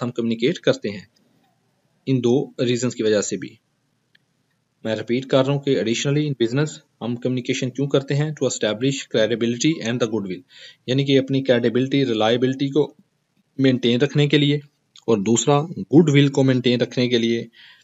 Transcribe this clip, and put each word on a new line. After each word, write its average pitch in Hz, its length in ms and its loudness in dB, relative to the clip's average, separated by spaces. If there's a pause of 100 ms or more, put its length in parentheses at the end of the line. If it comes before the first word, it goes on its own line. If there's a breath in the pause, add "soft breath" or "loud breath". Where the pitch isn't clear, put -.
हम 123 80 -6
कम्युनिकेट 117 480 -2
करते 135 320 -2
हैं। 101 180 -14 (1000)
इन 131 140 0
दो 120 380 0
रीजंस 123 360 -2
की 117 80 -6
वजह 107 180 2
से 95 160 -6
भी - 220 -14 (1300)
मैं 110 100 -2
रिपीट 120 300 -4
कर 135 200 2
रहा 143 100 -2
हूँ 139 120 -4
कि 135 80 2
additionally 143 560 -2
in 117 160 -2
business 143 220 -2 (340)
हम 120 120 -6
कम्युनिकेशन 127 540 -4
क्यों 139 180 -4
करते 139 260 0
हैं? 151 220 -2
To 127 140 -2
establish 120 480 -2 (180)
credibility 120 560 0 (160)
and 117 60 -2
the 123 140 -2
goodwill, 98 340 -6 (480 loud breath)
यानी 135 160 0
कि 135 120 4
अपनी 135 240 0
क्रेडिबिलिटी, 127 640 2
रिलायबिलिटी 127 640 0
को 143 260 -2 (640)
मेंटेन 123 400 2
रखने 147 280 2
के 147 100 2
लिए, 147 220 2 (480)
और 113 120 2
दूसरा 117 420 2
गुडविल 143 680 4
को 139 140 0
मेंटेन 123 360 2
रखने 123 280 -2
के 120 100 0
लिए, 117 320 -2 (340 loud breath)